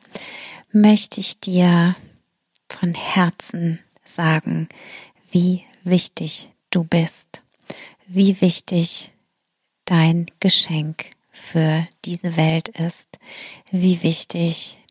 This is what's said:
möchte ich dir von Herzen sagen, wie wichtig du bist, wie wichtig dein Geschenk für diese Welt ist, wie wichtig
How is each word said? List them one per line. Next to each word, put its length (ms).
möchte 480
ich 220
dir 560
von 240
Herzen 840
sagen, 640
wie 360
wichtig 680
du 160
bist, 580
wie 320
wichtig 720
dein 440
Geschenk 680
für 540
diese 320
Welt 320
ist, 500
wie 320
wichtig 720